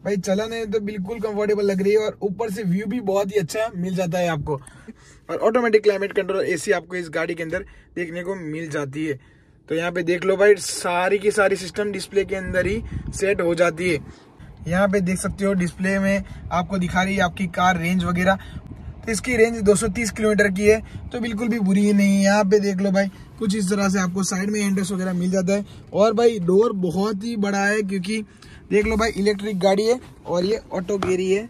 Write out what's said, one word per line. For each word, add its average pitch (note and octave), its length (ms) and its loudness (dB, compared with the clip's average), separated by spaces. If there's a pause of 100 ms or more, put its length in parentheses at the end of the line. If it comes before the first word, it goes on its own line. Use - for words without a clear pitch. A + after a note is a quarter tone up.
भाई G3+ 120 0
चलाने G#3 380 -2
में A3+ 160 -6
तो A3 100 0
बिल्कुल G#3 400 -6
comfortable G#3 440 0
लग G3 160 2
रही G3 100 2
है। G#3+ 80 4
और G#3+ 240 -2
ऊपर G#3+ 280 -2
से G#3+ 120 -6
view F#3+ 220 0
भी A#3+ 160 -2
बहुत G3 300 0
ही G#3 80 2
अच्छा G#3+ 360 -2
मिल F3+ 200 -4
जाता F3+ 220 -2
है F3 120 2
आपको। D3 300 -4 (720)
और E3 80 -4
automatic A3 460 4
climate G3 300 2
control F#3+ 320 -2
एसी E3+ 260 -2
आपको F3 240 -2
इस E3+ 140 -6
गाड़ी E3 260 -4
के E3 80 -8
अंदर E3 220 -6 (300)
देखने F3 280 -8
को F#3+ 120 -6
मिल D#3+ 340 -8
जाती D3 360 -6
है। D3 120 -4 (520)
तो D3+ 60 -2
यहाँ E3+ 160 -2
पे F3 120 -4
देख F3 220 0
लो F#3+ 120 4
भाई G3+ 200 8
सारी F#3 640 -2
की G3+ 120 2
सारी G3 240 2
system G3 360 -6
display F#3+ 340 -2
के F#3+ 100 -6
अंदर F#3 320 -2
ही G#3+ 140 -2 (320)
set G3 280 0
हो E3+ 140 2
जाती E3+ 340 0
है। D3 100 0 (680)
यहाँ F#3 200 2
पे G3 140 2
देख F3+ 180 0
सकते F#3+ 260 -4
हो G3 100 2
display F#3 440 0
में G3 240 0 (280)
आपको F3 260 -2
दिखा F3+ 260 0
रही G3 120 0
है F#3+ 60 2
आपकी F3 280 0
car F3+ 280 2
range F3 260 0
वगैरह। F3+ 340 2 (680)
तो A3+ 60 -4
इसकी B3 260 -2
range A#3 220 4
दो G3+ 160 6
सौ A3+ 140 0
तीस G#3+ 220 -4
किलोमीटर G#3+ 380 2
की G3 160 -2
है, G#3+ 140 8 (320)
तो B3 80 -8
बिल्कुल A3+ 280 -4
भी A3+ 120 0
बुरी G3 220 2
ही G#3 120 4
नहीं G3 220 4
है। G3 80 4
यहाँ G3+ 200 6
पे G3+ 160 4
देख G3 180 0
लो G3 140 0
भाई G3 160 2 (320)
कुछ G#3+ 160 0
इस G3 140 -2
तरह G3 200 2
से G3 100 2
आपको F#3 240 -2
side G3 260 -2
में G#3 100 -2
हैंडल्स G3 320 0
वगैरह F#3 220 -2
मिल F3+ 180 0
जाता F#3+ 220 2
है। G3+ 120 0 (280)
और G#3+ 200 4
भाई A#3 280 2
door G3 340 4
बहुत F#3+ 480 -2
ही A#3 140 -6
बड़ा G3 280 0
है, G#3+ 160 2
क्योंकि G3 400 -4 (480)
देख G#3 160 4
लो A3 120 0
भाई A3 140 2
electric G3+ 480 -2
गाड़ी G3 260 4
है B3 140 2 (260)
और F3 200 0
ये G#3+ 160 0 (100)
auto F#3+ 260 -4
carry F#3 240 0
है। F#3+ 280 0